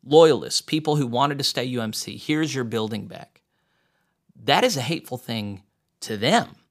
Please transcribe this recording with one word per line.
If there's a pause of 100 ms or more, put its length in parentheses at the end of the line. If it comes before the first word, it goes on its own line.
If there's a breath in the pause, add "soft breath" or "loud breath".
loyalists,
people
who
wanted
to
stay
U
M
C,
here's
your
building
back." (920)
That
is
a
hateful
thing (380)
to
them (160)